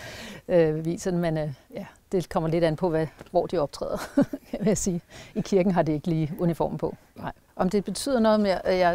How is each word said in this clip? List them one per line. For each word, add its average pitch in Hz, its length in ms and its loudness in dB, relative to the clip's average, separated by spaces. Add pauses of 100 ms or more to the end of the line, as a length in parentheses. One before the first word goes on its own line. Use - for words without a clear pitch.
<laughs> - 440 -16
øh, 160 380 4
viser 170 260 -2
den, 175 80 0
men, 160 180 0
øh, 151 160 -4 (200)
ja, 196 120 -10 (260)
det 180 180 0
kommer 160 200 0
lidt 170 140 2
an 160 120 2
på, 180 140 0
hvad, 160 180 0 (240)
hvor 175 140 2
de 185 120 -4
optræder, - 400 -2 (300)
<laughs> - 240 -14
kan - 160 -4
jeg 190 100 4
sige. 175 240 -2 (340)
I 214 60 0
kirken 190 300 2
har 175 100 4
de 156 120 0
ikke 147 140 -4
lige 160 320 0
uniformen 165 380 0
på. - 180 -6 (200)
Nej. 180 160 -10 (240)
Om 185 140 0
det 202 160 0
betyder 240 340 -2
noget 214 200 4
med, 202 240 2
at 185 140 2
jeg 175 180 4